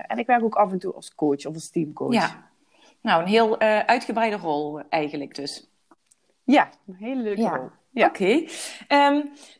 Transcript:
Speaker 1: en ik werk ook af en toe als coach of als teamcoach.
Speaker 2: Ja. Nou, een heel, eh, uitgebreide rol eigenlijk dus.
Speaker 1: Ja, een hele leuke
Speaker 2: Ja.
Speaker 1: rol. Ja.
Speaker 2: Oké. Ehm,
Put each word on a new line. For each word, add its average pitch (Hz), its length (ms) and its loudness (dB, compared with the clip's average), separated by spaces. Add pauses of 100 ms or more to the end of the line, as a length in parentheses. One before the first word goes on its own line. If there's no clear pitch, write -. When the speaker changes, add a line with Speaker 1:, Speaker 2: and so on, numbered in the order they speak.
Speaker 1:
en 214 120 -6
ik 233 80 -6
werk 240 180 4
ook 220 100 -2
af 202 180 2
en 190 60 -4
toe 185 160 -6
als - 200 -20
coach 143 320 -2
of 156 80 -8
als 160 160 -14
teamcoach. 147 420 -4
Speaker 2:
Ja. - 360 -2 (520)
Nou, 175 220 2
een 175 60 -4
heel, 220 300 4
eh, 214 200 4
uitgebreide 226 580 0
rol 151 520 -4
eigenlijk 151 460 -4
dus. - 360 -12 (760)
Speaker 1:
Ja, 247 240 4 (180)
een 190 80 -16
hele 240 280 -8
leuke 208 180 -4
Speaker 2:
Ja. 185 160 0
Speaker 1:
rol. 127 120 -10 (220)
Ja. 226 160 2
Speaker 2:
Oké. 233 380 0 (440)
Ehm, 285 340 4 (380)